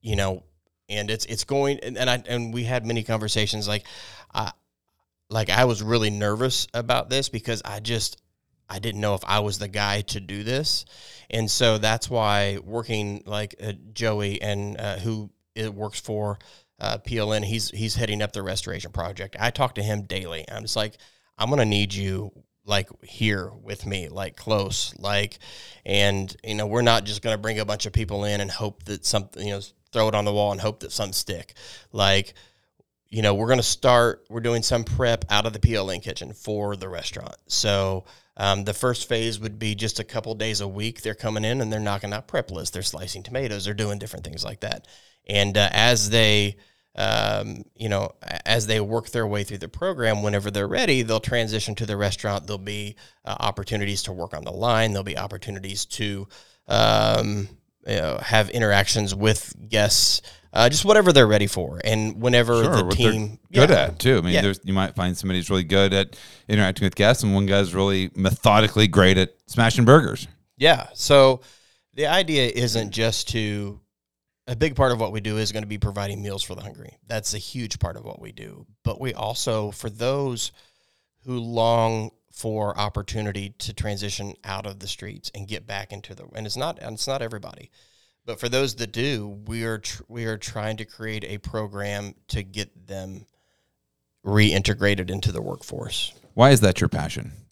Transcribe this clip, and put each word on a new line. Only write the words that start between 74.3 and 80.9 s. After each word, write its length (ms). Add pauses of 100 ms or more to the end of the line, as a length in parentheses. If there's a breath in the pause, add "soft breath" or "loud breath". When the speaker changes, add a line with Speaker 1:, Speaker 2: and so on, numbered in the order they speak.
Speaker 1:
a 100
big 200
part 160
of 80
what 140
we 80
do 160
is 140
gonna 140
be 120
providing 440
meals 220
for 100
the 80
hungry. 360 (100)
That's 260
a 60
huge 400
part 160
of 80
what 180
we 120
do. 340 (160)
But 160
we 140
also, 580
for 180
those 640 (720)